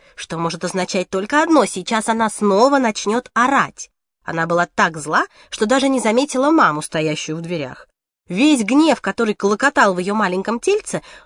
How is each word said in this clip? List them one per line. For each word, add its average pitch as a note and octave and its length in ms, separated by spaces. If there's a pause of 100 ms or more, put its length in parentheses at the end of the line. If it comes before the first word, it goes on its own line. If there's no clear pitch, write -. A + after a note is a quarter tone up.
(160)
что - 240
может E3+ 240
означать F#3 460
только G#3+ 340
одно: D#4 220
сейчас G#3+ 440
она A3 200
снова G#3+ 500
начнет A3+ 540
орать. B3 580 (320)
Она E3 240
была E3+ 180
так E3+ 320
зла, D#3+ 300 (220)
что - 180
даже C4 200
не C4+ 120
заметила B3+ 500
маму, F#3 320
стоящую D#3 560
в E3 40
дверях. E3 460 (400)
Весь B3 360
гнев, C#4 380
который G#3+ 340
клокотал G#3+ 580
в F3+ 60
ее G3 160
маленьком G3+ 440
тельце, G4 440 (220)